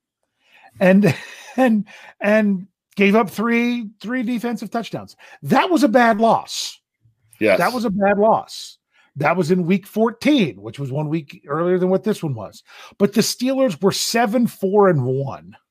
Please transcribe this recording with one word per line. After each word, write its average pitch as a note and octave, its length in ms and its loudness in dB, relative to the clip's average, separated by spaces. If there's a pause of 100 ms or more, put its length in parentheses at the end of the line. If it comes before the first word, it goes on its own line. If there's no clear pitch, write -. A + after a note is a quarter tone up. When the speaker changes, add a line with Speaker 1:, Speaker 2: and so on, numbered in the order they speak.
(800)
Speaker 1:
And, F#3+ 340 4 (220)
<laughs> - 200 -18
and, A3+ 300 2 (340)
and G#3 460 0 (300)
gave G3+ 180 4
up G#3+ 160 2
three, A#3 600 -2 (100)
three B3 220 -6
defensive A#3 480 -6
touchdowns. C#3+ 460 -10 (260)
That C4 280 2
was D4+ 120 2
a C#4+ 60 4
bad A3+ 300 4
loss. - 600 -2 (600)
Speaker 2:
Yes. G#2 180 4
Speaker 1:
That F#3 140 0
was A#3+ 120 -4
a A3+ 60 -2
bad G3 280 0
loss. - 600 -2 (380)
That D#3 200 0
was E3+ 140 -2
in F3+ 160 0
week G3 200 0
fourteen, A3 760 -2
which A2 160 -14
was C#3 120 -10
one D3 200 -6
week D#3 360 -8
earlier E3+ 320 -2
than F3+ 120 0
what F#3+ 120 0
this G#3+ 200 -4
one D3 120 -6
was. - 280 -14 (340)
But G3+ 160 0
the A3+ 80 2
Steelers B3+ 640 -2
were F#3 100 2
seven, A#3 540 0
four, G3 420 2
and C#3+ 160 2
one C3 520 -6 (140)